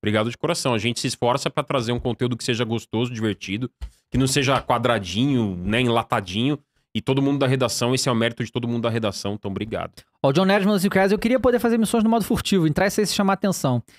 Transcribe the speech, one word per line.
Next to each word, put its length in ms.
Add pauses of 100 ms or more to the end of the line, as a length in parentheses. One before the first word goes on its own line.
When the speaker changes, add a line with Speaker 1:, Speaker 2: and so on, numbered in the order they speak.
Speaker 1:
Obrigado 300
de 80
coração. 360
A 40
gente 220
se 80
esforça 420
pra 140
trazer 260
um 80
conteúdo 380
que 80
seja 200
gostoso, 480
divertido, 560 (400)
que 80
não 120
seja 320
quadradinho, 1040
né, 160
enlatadinho. 800 (360)
E 60
todo 200
mundo 180
da 100
redação, 460
esse 140
é 40
o 20
mérito 300
de 60
todo 160
mundo 160
da 80
redação, 440
então 160
obrigado. 420 (300)
Speaker 2:
Ó, 80
o 20
John 140
Nerd 180
mandou 160
cinco 140
reais, 180
"Eu 60
queria 200
poder 200
fazer 200
missões 240
no 80
modo 140
furtivo, 420
entrar 200
e 40
sair 160
se 80
chamar 200
atenção." 480 (160)